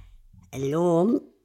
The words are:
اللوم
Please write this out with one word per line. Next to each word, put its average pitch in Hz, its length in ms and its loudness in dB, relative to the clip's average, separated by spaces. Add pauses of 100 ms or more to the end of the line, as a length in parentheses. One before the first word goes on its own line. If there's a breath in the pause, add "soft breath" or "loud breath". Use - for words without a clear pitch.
(540 soft breath)
اللوم 170 800 0 (140)